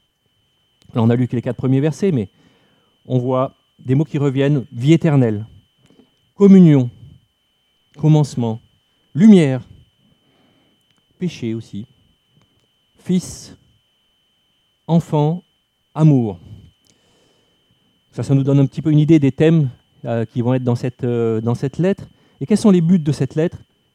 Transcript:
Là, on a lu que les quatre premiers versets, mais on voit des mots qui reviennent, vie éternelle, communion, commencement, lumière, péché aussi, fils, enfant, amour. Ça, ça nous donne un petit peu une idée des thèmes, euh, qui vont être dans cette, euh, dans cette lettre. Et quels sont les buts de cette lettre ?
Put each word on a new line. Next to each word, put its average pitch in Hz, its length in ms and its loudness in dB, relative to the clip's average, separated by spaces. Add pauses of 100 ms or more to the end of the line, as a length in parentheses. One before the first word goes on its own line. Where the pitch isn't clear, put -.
(960)
Là, 127 80 -2
on 117 80 2
a 120 40 2
lu 123 140 -2
que 131 80 -6
les 113 60 -6
quatre 123 160 -8
premiers 135 220 -2
versets, 160 300 -4
mais 117 180 -4 (760)
on 127 120 -2
voit 127 360 -4 (240)
des 127 160 -4
mots 151 100 0
qui 156 140 -8
reviennent, 139 540 -2
vie 123 200 0
éternelle, 127 540 0 (880)
communion, 170 540 6 (1080)
commencement, 139 640 -2 (540)
lumière, 156 480 4 (1500)
péché 127 380 -8
aussi, 110 320 -14 (1120)
fils, - 580 -8 (1300)
enfant, 160 560 -2 (500)
amour. 131 460 2 (1700)
Ça, 120 140 -8
ça 135 100 -2
nous 135 80 0
donne 139 160 0
un 139 80 4
petit - 160 -10
peu 156 80 -2
une 151 80 2
idée 156 220 4
des 139 100 0
thèmes, 156 400 0 (360)
euh, 117 180 -4
qui 123 160 -10
vont 120 140 -2
être 127 100 -6
dans 123 100 0
cette, 123 300 -8
euh, 117 360 -4
dans 120 140 -4
cette 135 240 -8
lettre. 185 300 -4 (320)
Et 143 60 -10
quels 208 120 -2
sont 208 140 2
les 180 80 2
buts 175 180 2
de 151 140 -2
cette 135 240 -6
lettre ? 160 220 -4 (360)